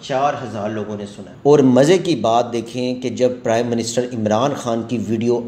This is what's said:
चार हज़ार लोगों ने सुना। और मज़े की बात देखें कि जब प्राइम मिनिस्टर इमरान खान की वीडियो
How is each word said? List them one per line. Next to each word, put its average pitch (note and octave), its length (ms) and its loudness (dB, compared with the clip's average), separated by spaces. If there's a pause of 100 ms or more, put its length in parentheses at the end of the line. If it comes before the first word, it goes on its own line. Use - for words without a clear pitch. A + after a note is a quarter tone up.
चार C#3 320 0
हज़ार A2 360 -6
लोगों G#2 240 -6
ने G2+ 100 -8
सुना। G2+ 300 -18 (100)
और D3 180 8
मज़े C3+ 340 6
की E3 200 -2
बात A2+ 300 2
देखें B2 520 -6
कि B2+ 120 -6
जब B2+ 300 0
प्राइम A#2 240 0
मिनिस्टर A#2+ 460 -2
इमरान A2+ 420 0
खान A2+ 320 -4
की A#2+ 140 -4
वीडियो A2+ 360 0 (120)